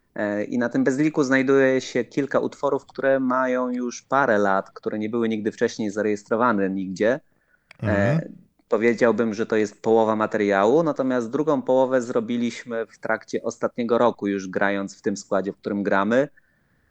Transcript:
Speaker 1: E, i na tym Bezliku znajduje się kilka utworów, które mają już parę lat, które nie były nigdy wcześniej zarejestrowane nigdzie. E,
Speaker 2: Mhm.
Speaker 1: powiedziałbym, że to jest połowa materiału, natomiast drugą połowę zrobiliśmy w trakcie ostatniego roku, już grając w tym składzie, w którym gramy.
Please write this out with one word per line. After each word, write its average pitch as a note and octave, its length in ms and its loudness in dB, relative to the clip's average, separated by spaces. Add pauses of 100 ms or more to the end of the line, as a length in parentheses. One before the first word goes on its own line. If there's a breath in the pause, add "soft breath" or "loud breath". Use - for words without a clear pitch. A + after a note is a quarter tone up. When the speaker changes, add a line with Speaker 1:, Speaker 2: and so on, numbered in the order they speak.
(140)
Speaker 1:
E, G#2 300 -4
i B2 140 -4
na A#2+ 100 0
tym C3 160 0
Bezliku D3 400 2
znajduje C3 560 4
się B2 240 -4
kilka C3+ 340 -2
utworów, C#3 480 -2
które C3+ 340 0
mają B2+ 500 0
już B2 320 -6
parę C3 360 2
lat, G2 320 0
które A2 280 -6
nie G#2+ 120 -4
były A#2 180 0
nigdy G#2+ 240 -2
wcześniej A2 380 -2
zarejestrowane G#2 800 0
nigdzie. F#2+ 500 -2 (640)
E, A#2 40 -4
Speaker 2:
Mhm. G#2 460 0 (360)
Speaker 1:
powiedziałbym, A2+ 640 2
że G#2+ 120 -4
to A2+ 100 -2
jest G#2+ 260 -2
połowa A2 340 4
materiału, G#2+ 680 2
natomiast B2+ 480 -2
drugą C#3+ 320 0
połowę B2+ 400 2
zrobiliśmy A#2 840 -4
w - 120 -20
trakcie - 440 -4
ostatniego A#2 560 -2
roku, A2+ 280 2
już G2 220 -2
grając G2 500 -4
w - 40 -20
tym G2+ 140 -2
składzie, F#2+ 360 -2
w - 40 -20
którym G2+ 260 -6
gramy. G2+ 460 2 (640)